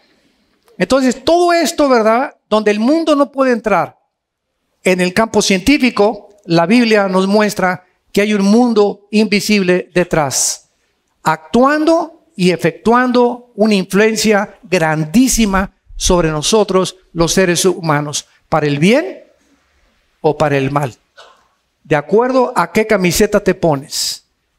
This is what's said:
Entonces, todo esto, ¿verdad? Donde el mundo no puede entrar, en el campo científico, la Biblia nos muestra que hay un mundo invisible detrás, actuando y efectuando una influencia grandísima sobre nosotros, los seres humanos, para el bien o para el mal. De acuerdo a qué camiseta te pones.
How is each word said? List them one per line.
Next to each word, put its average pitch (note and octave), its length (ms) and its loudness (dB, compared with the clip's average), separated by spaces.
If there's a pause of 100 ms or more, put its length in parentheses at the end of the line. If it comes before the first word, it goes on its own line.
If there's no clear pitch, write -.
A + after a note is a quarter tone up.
(800)
Entonces, B3+ 460 0
todo F4 280 2
esto, D#4 360 0
¿verdad? A#3 480 0 (120)
Donde G#3+ 220 0
el G#3 80 -2
mundo D4+ 380 0
no C#4+ 160 -2
puede C4 180 0
entrar, F#3+ 480 -2 (880)
en F#3 160 0
el F3+ 120 -2
campo A3 300 0
científico, G#3+ 840 0 (160)
la E3+ 220 0
Biblia G#3+ 420 2
nos F#3+ 180 0
muestra G3 580 -2 (280)
que G3 80 0
hay G#3+ 120 0
un G3 100 0
mundo G#3 680 2
invisible G3+ 840 0
detrás, D#3+ 760 -4 (560)
actuando D4+ 1120 -2
y F3+ 140 0
efectuando A#3+ 1040 0
una G#3+ 200 0
influencia G3+ 880 0
grandísima F#3 1080 0 (240)
sobre D#3+ 340 0
nosotros, F#3 680 0 (160)
los E3 200 -2
seres F3 320 0
humanos, D#3 640 -2 (220)
para D3+ 180 0
el C#3+ 140 -2
bien C4 420 0 (1000)
o D3+ 160 -2
para C#3+ 220 0
el C3+ 140 -4
mal. C#3+ 240 -6 (880)
De D3+ 100 -2
acuerdo A#3+ 640 0
a E3+ 160 -2
qué G#3+ 160 -2
camiseta G3+ 500 0
te F#3 160 -2
pones. - 680 -6 (340)